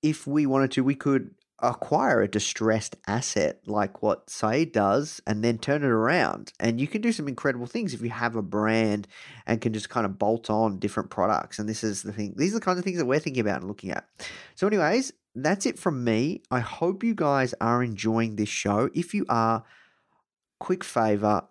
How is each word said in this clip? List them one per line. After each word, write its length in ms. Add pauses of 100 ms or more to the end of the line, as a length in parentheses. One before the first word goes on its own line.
if 260
we 180
wanted 260
to, 120
we 120
could 360 (300)
acquire 600
a 80
distressed 680 (100)
asset 600
like 360
what 280
Saeed 420
does 560
and 160
then 140
turn 260
it 60
around. 680
And 220
you 80
can 140
do 100
some 160
incredible 380
things 280
if 80
you 100
have 260
a 40
brand 680 (360)
and 140
can 140
just 160
kind 160
of 120
bolt 320
on 300
different 300
products. 500
And 80
this 160
is 200
the 100
thing, 240
these 160
are 60
the 60
kinds 140
of 60
things 120
that 100
we're 120
thinking 220
about 180
and 80
looking 240
at. 160 (480)
So 120
anyways, 440 (240)
that's 300
it 120
from 280
me. 440
I 120
hope 420
you 100
guys 460
are 240
enjoying 540
this 100
show. 460
If 200
you 140
are, 380 (960)
quick 240
favor 640